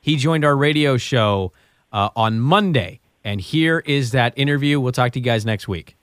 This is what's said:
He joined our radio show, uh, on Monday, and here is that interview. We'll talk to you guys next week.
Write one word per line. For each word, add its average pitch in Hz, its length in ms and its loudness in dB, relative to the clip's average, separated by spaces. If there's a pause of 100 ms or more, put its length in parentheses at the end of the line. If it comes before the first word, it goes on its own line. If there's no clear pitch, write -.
He 151 160 0
joined 156 260 0
our 143 140 2
radio 147 400 2
show, 104 560 0 (400)
uh, 104 200 0
on 113 280 0
Monday, 151 580 0 (240)
and 104 160 -4
here 160 460 0
is 139 260 -2
that 127 240 2
interview. 143 460 0
We'll 123 100 -2
talk 123 220 0
to 135 60 -6
you 120 40 -6
guys 113 220 0
next 110 240 -4
week. 85 340 -8